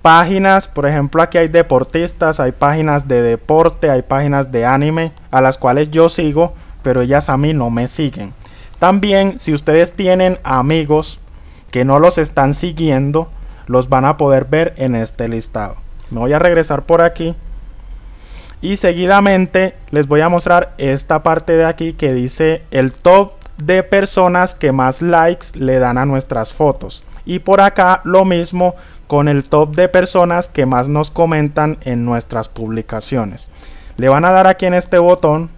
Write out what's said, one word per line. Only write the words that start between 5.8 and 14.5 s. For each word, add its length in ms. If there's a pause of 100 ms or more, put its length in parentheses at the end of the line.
yo 160
sigo, 460 (280)
pero 200
ellas 260
a 80
mí 180
no 160
me 200
siguen. 440 (460)
También, 640
si 120
ustedes 380
tienen 520
amigos 760 (500)
que 140
no 160
los 180
están 360
siguiendo, 760 (380)
los 220
van 160
a 100
poder 300
ver 320